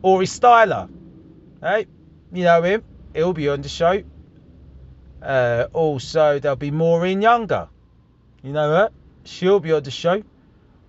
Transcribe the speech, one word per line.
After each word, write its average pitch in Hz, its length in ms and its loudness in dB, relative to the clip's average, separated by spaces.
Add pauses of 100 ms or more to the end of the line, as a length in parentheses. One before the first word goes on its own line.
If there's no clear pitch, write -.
Ori 190 240 2
Styler, 208 640 2 (720)
eh? 185 220 -4 (480)
You 180 100 -6
know 170 180 4
him. 196 220 -2 (300)
He'll 170 200 -2
be 151 140 -4
on 143 140 -4
the 139 80 -12
show. 170 340 0 (1160)
Uh, 123 500 0
also, 151 680 0
there'll 139 180 -4
be 143 140 -8
Maureen 170 500 0
Younger. 220 480 0 (720)
You 131 80 -14
know 151 180 -2
her. 190 200 2 (340)
She'll 190 380 0
be 160 100 -6
on 156 120 0
the 131 80 -12
show. 185 320 -4 (640)